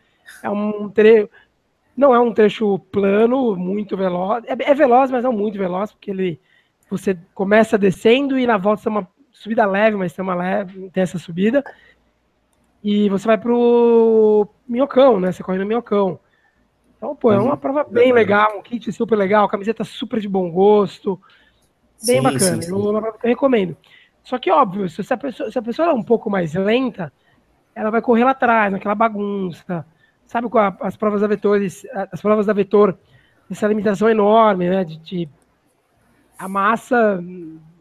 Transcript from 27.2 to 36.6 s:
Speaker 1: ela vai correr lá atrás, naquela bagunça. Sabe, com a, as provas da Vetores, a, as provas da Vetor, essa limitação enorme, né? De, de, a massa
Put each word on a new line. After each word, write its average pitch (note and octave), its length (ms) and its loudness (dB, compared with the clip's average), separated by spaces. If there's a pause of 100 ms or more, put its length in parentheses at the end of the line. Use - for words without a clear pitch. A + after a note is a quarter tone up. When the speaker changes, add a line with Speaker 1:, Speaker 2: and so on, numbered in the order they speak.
Speaker 1:
ela G#3+ 160 -6
vai A3 120 -2
correr A#3 220 2
lá C4+ 80 2
atrás, A3+ 400 0
naquela G3+ 240 -4
bagunça. G3+ 880 -4 (400)
Sabe, A#3+ 220 -6
com A#3 100 0
a, G3 220 0
as G3+ 160 -6
provas G#3 240 -2
da G#3+ 80 0
Vetores, G3+ 640 -2
a, G3 200 -8
as E3 80 -12
provas G#3 260 0
da G#3+ 60 -2
Vetor, G3+ 460 2 (520)
essa G3 180 -4
limitação G#3 420 0
enorme, G#3 580 2
né? F#3+ 160 0
De, D#3+ 140 -12
de, F3 300 -10 (1120)
a F#3+ 100 -12
massa G3+ 720 0 (580)